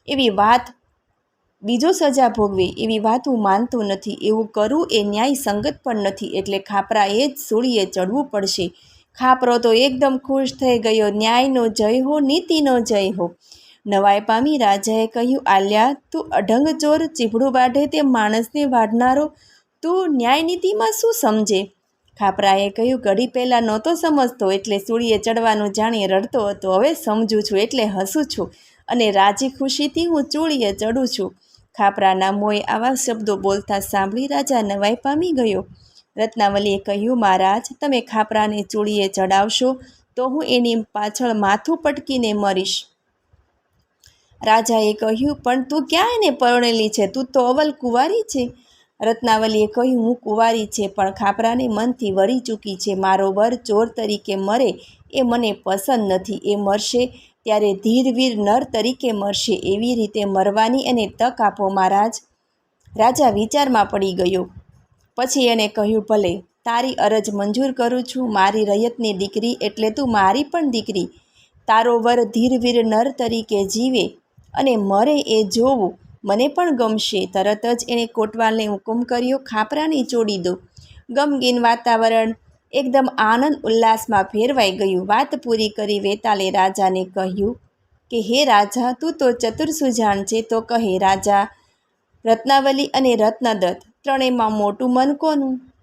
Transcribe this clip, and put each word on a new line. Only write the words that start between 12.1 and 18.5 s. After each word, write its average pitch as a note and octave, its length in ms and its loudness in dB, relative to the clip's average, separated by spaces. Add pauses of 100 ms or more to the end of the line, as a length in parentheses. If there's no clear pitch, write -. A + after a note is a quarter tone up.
નીતિનો D4 600 2
જય G3+ 300 0
હો." F3+ 200 -4 (560)
નવાઈ G3+ 340 4
પામી A#3+ 380 0
રાજાએ A3 480 2
કહ્યું, A#3+ 400 -2
"આલ્યા, G#3 500 2 (160)
તું - 160 -6
અઢંગ A3+ 400 2 (120)
ચોર, D#4 260 2
ચીભડું B3 460 0
વાઢે B3+ 340 2
તે D4+ 160 -2
માણસને A#3 600 0